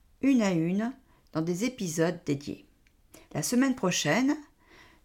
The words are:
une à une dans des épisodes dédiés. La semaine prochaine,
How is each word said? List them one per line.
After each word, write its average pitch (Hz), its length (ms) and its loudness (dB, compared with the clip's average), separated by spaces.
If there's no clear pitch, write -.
une 254 220 4
à 196 80 2
une 185 420 0
dans 156 100 -4
des 180 240 -2
épisodes 170 580 -2
dédiés. - 440 -6
La 151 80 -4
semaine 254 320 2
prochaine, 233 640 0